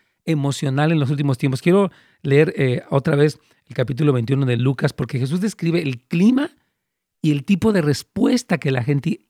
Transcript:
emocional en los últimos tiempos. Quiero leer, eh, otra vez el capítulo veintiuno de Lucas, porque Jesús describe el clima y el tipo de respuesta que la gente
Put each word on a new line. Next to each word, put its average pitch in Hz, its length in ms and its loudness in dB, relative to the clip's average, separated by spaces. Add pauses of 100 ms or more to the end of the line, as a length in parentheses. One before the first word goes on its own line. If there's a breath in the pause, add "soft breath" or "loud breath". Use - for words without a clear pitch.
(260)
emocional 143 640 -2
en 165 80 2
los 135 100 0
últimos 143 280 -2
tiempos. 131 240 -2
Quiero 185 300 2 (300 soft breath)
leer, 147 340 4
eh, 131 340 -2
otra 147 260 0
vez 147 240 2 (280 soft breath)
el - 80 -20
capítulo 135 380 0
veintiuno 131 320 0
de 123 120 0
Lucas, 131 360 0
porque 131 240 -6
Jesús 139 240 -4
describe 170 400 -2
el 135 200 -6
clima 247 500 0 (720)
y 156 80 2
el 143 120 -2
tipo 202 280 2
de 196 100 0
respuesta 196 760 -2
que 139 140 -2
la 127 120 -2
gente 135 460 -2